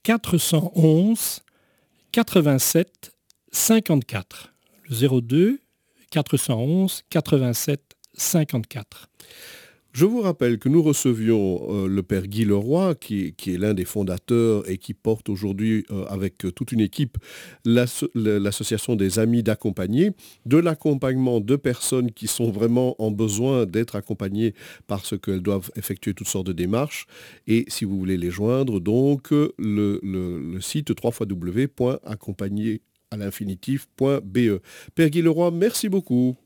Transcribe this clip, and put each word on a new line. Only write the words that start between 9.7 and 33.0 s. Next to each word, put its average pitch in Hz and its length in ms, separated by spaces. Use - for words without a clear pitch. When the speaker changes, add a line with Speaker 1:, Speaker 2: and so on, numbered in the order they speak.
Speaker 2:
Je 135 140
vous 233 160
rappelle 131 380
que 131 100
nous 160 140
recevions, 113 840
euh, 98 200
le 98 160
père 95 240
Guy 104 180
Leroy, 135 480
qui, 95 420
qui 92 200
est - 20
l'un 107 160
des 92 120
fondateurs 104 840
et 92 80
qui - 160
porte 110 360
aujourd'hui, 104 600
euh, 98 160
avec, 98 400
euh, 92 60
toute - 200
une 113 80
équipe, 120 380
l'asso-, 120 480
le, 107 240
l'association 101 580
des 98 220
Amis 113 240
d'Accompagner, 110 680
de 127 120
l'accompagnement 131 800
de 110 160
personnes 123 560
qui 113 160
sont 113 240
vraiment 117 500
en 110 80
besoin 110 560
d'être 107 300
accompagnées 101 580
parce 101 320
qu'elles 95 240
doivent 98 340
effectuer 101 380
toutes - 140
sortes 92 200
de 92 60
démarches. 101 540
Et 113 200
si - 160
vous 98 140
voulez 92 200
les 87 120
joindre, 110 500
donc, 131 540
euh, 147 240
le, 104 460
le, 92 360
le 85 220
site 147 320
trois - 180
fois - 140
W 95 420
point 127 380
accompagner 104 760